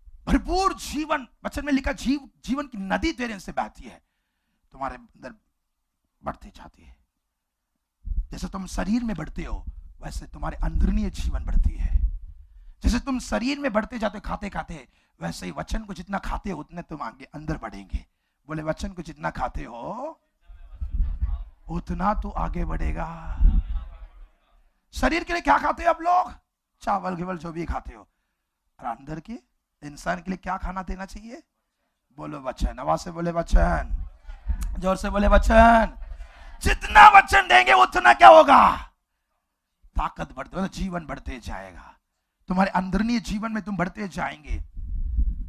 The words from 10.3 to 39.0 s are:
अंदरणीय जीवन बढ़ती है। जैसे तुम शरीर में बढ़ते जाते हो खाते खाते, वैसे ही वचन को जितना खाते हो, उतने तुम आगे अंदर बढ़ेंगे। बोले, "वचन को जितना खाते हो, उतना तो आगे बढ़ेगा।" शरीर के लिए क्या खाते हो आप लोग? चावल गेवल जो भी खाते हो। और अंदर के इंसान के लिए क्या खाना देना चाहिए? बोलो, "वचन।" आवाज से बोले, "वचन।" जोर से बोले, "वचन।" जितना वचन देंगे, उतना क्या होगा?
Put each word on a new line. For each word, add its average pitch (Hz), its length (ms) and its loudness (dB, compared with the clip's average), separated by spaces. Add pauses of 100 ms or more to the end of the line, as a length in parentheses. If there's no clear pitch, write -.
अंदरणीय 170 520 0
जीवन - 360 -4
बढ़ती - 320 2
है। - 220 0 (840)
जैसे 233 160 2
तुम 254 200 -4
शरीर 240 400 -4
में 269 140 -4
बढ़ते 214 260 -4
जाते 208 180 -4
हो 196 40 -12
खाते 180 280 -8
खाते, 160 380 -12 (340)
वैसे 170 240 -10
ही 180 60 -8
वचन 160 320 -6
को 202 100 -12
जितना 180 240 -8
खाते - 320 -8
हो, 160 100 -8
उतने 170 220 -14
तुम 151 200 -14
आगे 127 240 -12
अंदर 156 320 -10
बढ़ेंगे। 101 480 -10 (420)
बोले, 156 160 -8
"वचन 156 260 -6
को 180 120 -12
जितना 160 280 -10
खाते - 340 -6
हो, 165 560 -10 (1500)
उतना 175 460 -2
तो 202 160 -4
आगे 170 360 -4
बढ़ेगा।" 165 720 -4 (1600)
शरीर 302 300 0
के 349 100 -6
लिए 339 80 -4
क्या 285 160 2
खाते 320 260 -2
हो 339 60 2
आप 320 120 -2
लोग? 359 320 0 (480)
चावल 185 340 -2
गेवल 180 220 -6
जो 165 140 -12
भी 165 140 -8
खाते - 280 -8
हो। 104 140 -20 (720)
और - 60 -16
अंदर 135 340 -10
के 220 140 -16 (500)
इंसान 147 320 -8
के 180 160 -10
लिए 185 60 -6
क्या 185 200 -8
खाना 190 260 -8
देना 190 220 -10
चाहिए? 226 380 -18 (720)
बोलो, 151 220 -12
"वचन।" 123 400 -4
आवाज 156 200 -2
से 180 120 -10
बोले, 170 200 -4
"वचन।" 170 800 2 (720)
जोर 185 180 0
से 202 120 -6
बोले, 202 180 2
"वचन।" 226 720 6 (640)
जितना 415 560 8
वचन 392 300 8
देंगे, 370 260 6
उतना 370 400 6
क्या 339 160 12
होगा? 269 480 10 (1080)